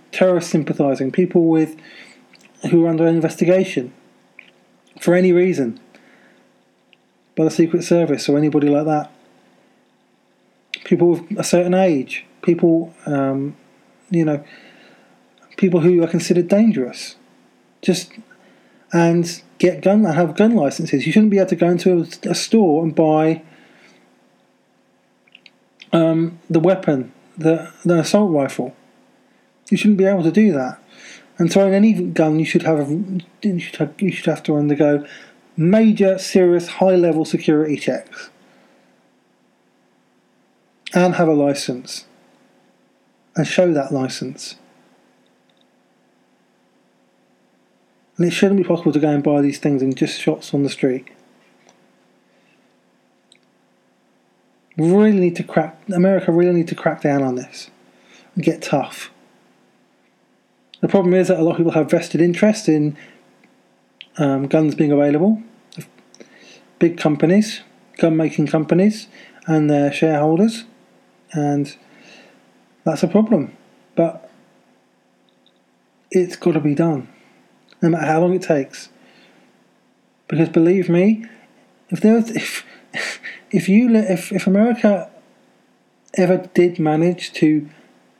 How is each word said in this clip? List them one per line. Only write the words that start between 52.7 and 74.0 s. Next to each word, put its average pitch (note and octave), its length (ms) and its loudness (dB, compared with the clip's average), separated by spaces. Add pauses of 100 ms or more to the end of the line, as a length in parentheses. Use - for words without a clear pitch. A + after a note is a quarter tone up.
We D#3+ 120 0
really G#3 300 4
need F3 180 0
to E3 60 -8
crack, - 380 -4 (120)
America F#3 380 0
really F3 220 2
need E3 160 0
to - 80 -8
crack D#3 240 -4
down C#3+ 240 0
on B2+ 100 -4
this - 360 -14 (640)
and E3+ 80 -4
get - 180 0
tough. - 480 -6 (1700)
The E3+ 80 -2
problem F#3 260 2
is F3+ 140 2
that F3+ 100 0
a D#3+ 40 0
lot E3 100 0
of - 40 -4
people E3 160 0
have D#3 180 -2
vested D#3+ 300 -2
interest F3 480 0
in, D3+ 280 0 (1200)
um, C#3 280 -2
guns D3+ 280 0
being D3 180 0
available. D3+ 500 2 (1400)
Big E3+ 200 0
companies, E3 640 0 (360)
gun-making D#3+ 500 0
companies, E3 600 0 (380)
and D#3 240 0
their C#3+ 220 0
shareholders, D#3+ 720 0 (680)
and C#3+ 440 -4 (1080)
that's D#3+ 180 -2
a F3 60 0
problem. G3+ 480 0 (380)
But - 360 -4 (1800)